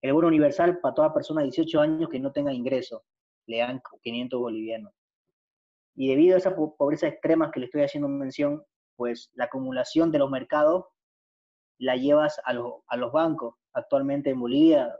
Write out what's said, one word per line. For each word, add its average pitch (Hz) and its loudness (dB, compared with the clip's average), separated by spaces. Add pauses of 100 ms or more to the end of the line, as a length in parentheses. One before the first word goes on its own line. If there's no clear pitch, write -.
El 135 0
bono 165 4
universal 160 4
para 127 -2
toda 151 2
persona 151 -2
de 139 0
dieciocho 165 0
años 160 0
que 262 -6
no 262 -4
tenga 277 -2
ingreso, 127 -4 (440)
le 113 -6
dan 123 -4 (200)
quinientos 123 -6
bolivianos. 110 -8 (1040)
Y 135 -2
debido 160 6
a - 6
esa 185 0
po-, 156 -4
pobreza 147 0
extrema 160 0
que - -6
le - -6
estoy 294 0
haciendo 143 -4
mención, 139 -4 (320)
pues 120 -6
la 123 -4
acumulación 262 -2
de - 2
los 196 2
mercados 151 0 (920)
la 127 -2
llevas 147 2
a 127 -2
los, 120 -8 (120)
a 123 -6
los 120 -4
bancos. 151 -2 (180)
Actualmente 139 -2
en 131 -2
Bolivia 135 4